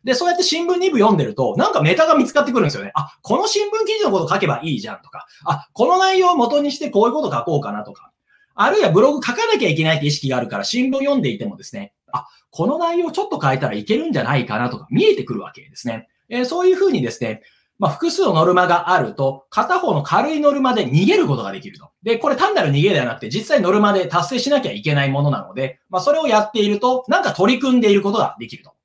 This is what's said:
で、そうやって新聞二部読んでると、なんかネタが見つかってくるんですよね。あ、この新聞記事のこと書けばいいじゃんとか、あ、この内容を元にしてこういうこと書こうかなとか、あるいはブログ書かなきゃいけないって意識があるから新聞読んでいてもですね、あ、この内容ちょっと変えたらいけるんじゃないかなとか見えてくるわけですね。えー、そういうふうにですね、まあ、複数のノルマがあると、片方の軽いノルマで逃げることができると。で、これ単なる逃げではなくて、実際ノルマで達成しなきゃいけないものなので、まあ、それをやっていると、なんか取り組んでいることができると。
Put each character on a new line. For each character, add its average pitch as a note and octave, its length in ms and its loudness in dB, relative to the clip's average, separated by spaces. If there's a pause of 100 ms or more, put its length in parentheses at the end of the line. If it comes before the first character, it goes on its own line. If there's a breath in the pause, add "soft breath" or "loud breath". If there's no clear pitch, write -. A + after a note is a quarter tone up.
で、 B3+ 80 0
そ F4 140 0
う - 20 4
や F4 60 0
っ - 20 -2
て F4+ 60 0
新 E4+ 240 -2
聞 F4+ 100 0
二 F#4 140 0
部 B3+ 80 0
読 G#3+ 120 6
ん F3+ 60 4
で C3+ 80 0
る G#2+ 80 -8
と、 C3 240 -2
な G4+ 140 2
ん - 20 -6
か - 80 0
ネ E3 140 4
タ D#4+ 100 4
が D#4+ 80 4
見 C#4 120 4
つ - 60 -8
か D4 120 2
っ - 20 0
て C4+ 60 -6
く A#3+ 80 0
る F#3 60 4
ん - 20 0
で - 20 0
す A#2+ 80 -6
よ G2 60 -10
ね。 G2 100 -12
あ、 - 300 -6
こ A#3+ 140 -2
の G#4 100 0
新 G#4 220 -2
聞 - 20 -6 (160)
記 A4 100 -2
事 G#4 60 0
の B3+ 80 0
こ F#3 80 0
と D#3 120 -2
書 G3 80 0
け G3 60 0
ば B2 160 -2
い D#3 140 -4
い G2+ 40 -6
じ G#2 80 -10
ゃ G2+ 60 -12
ん - 80 -18
と - 80 -20
か、 - 160 -18 (200 soft breath)
あ、 D3 280 -4
こ B3 140 2
の F4+ 100 4
内 F#4+ 220 4
容 F4+ 140 4
を - 20 2
元 D4 260 2
に C#4+ 100 -2
し - 60 -10
て D4 140 -6
こ G#3 140 4
う - 20 2
い - 20 2
う B3+ 40 -2
こ D4 140 -2
と C#3+ 80 -4
書 A#2 60 -2
こ D3+ 160 -2
う - 20 2
か G#2 120 -6
な G#2 120 -10
と G#2 80 -16
か、 - 200 -20 (420)
あ A3 160 2
る G#4 120 2
い - 20 4
は - 80 2
ブ F#3 100 4
ロ C#4+ 160 4
グ - 80 -8
書 B3 80 -2
か A4 140 -2
な A4 100 2
き A3+ 80 0
ゃ E3+ 40 2
い D3+ 40 0
け D#3+ 100 -2
な D#3+ 120 2
い - 20 -4
っ - 20 -4
て C#3+ 60 -4
意 D3 60 2
識 C#3 180 -4
が B2+ 80 0
あ - 20 0
る A#2 80 -4
か G2+ 120 -6
ら G2 40 -6
新 B3+ 280 -2
聞 C4+ 80 -2
読 C#4 160 0
ん A3 80 0
で C3 60 0
い G#2 100 -6
て A#2 80 -8
も G2+ 100 -10
で - 60 -20
す - 120 -16
ね、 G2+ 180 -14 (200)
あ、 - 140 -8 (240 soft breath)
こ F3 160 -2
の D4 100 0
内 E4+ 220 0
容 E4+ 120 -2
ち - 80 -6
ょ G#4 60 -2
っ A4+ 40 -14
と E4+ 100 -6
変 D3 140 0
え C#3 40 -2
た C#3 100 -4
ら G#2+ 60 -6
い G#2 100 -8
け G#3+ 140 0
る D#4+ 80 -4
ん D#4+ 60 -4
じ D#3 80 0
ゃ A2+ 40 -2
な C3+ 140 0
い A2+ 80 -2
か G#2+ 140 -4
な B2 100 -2
と - 80 -8
か - 140 -16
見 F4+ 140 2
え G#4+ 100 4
て C3 80 -8
く A#2 100 -8
る G2+ 80 -6
わ F2 100 -16
け - 100 -20
で - 140 -20
す A#2+ 120 -10
ね。 A2+ 200 -8 (220)
え B3 120 -4
ー、 B3+ 40 0
そ F4 200 -2
う - 20 8
い F#4 60 6
う - 20 4
ふ F#4+ 80 0
う F#4 80 4
に E3 100 0
で A#2 80 -2
す - 140 -8
ね、 A2 180 -6 (380 soft breath)
ま F#3+ 80 2
あ、 D3 40 0
複 E4 200 -4
数 F#4+ 140 0
の G3 80 2
ノ D#3+ 120 4
ル F3+ 80 4
マ F3+ 140 4
が F3 240 0
あ E3+ 100 2
る A2 140 -4
と、 C3+ 340 -4
片 F4+ 300 0
方 A#3+ 160 0
の C#3+ 80 -2
軽 C#4 320 0
い D4 40 -2
ノ C#4+ 120 4
ル C#4 100 -2
マ B3 140 0
で F#3 120 0
逃 D#3 200 2
げ G4+ 100 4
る D#4+ 80 2
こ C#3+ 100 -2
と A#2 60 -8
が G2 100 -8
で F#2+ 100 -12
き G3+ 100 -18
る - 80 -20
と。 - 100 -20 (140)
で、 A3+ 160 0
こ D4+ 100 0
れ B3+ 60 0
単 G#4 180 0
な D#4+ 80 2
る D3 80 0
逃 C#3+ 140 2
げ G3 100 4
で C#3+ 60 2
は B2 60 -2
な A2+ 100 -6
く - 60 -16
て、 A2 80 -10
実 G#3+ 260 -2
際 A#3 60 4
ノ F3 100 2
ル G#3 100 4
マ G#3 100 4
で F#3+ 160 0
達 F3 280 -2
成 A#3+ 40 0
し C4+ 120 -2
な C4+ 100 2
き C3 80 -4
ゃ - 20 -6
い G#2 120 -10
け D3+ 100 0
な C#3+ 100 2
い C3+ 60 0
も C#3 140 0
の D3 80 2
な G#2 100 -4
の G2 140 -18
で、 C3 240 -6 (100)
ま F#3 80 -4
あ、 F3+ 40 0
そ D4 120 2
れ D#4 60 2
を D#4 80 -2
や G#3+ 140 4
っ G#3+ 100 -6
て G#3+ 100 -2
い G#3 80 2
る G#3 100 0
と、 B3+ 280 0
な F#4 140 2
ん - 20 -4
か - 100 -2
取 A3 220 2
り - 40 -8
組 B3+ 180 2
ん A#3 40 4
で G#3+ 100 4
い G3+ 40 6
る G3 80 2
こ G3 80 -2
と G#3+ 80 -2
が - 200 -2
で A#2 60 -10
き - 100 -16
る - 80 -20
と。 - 220 -20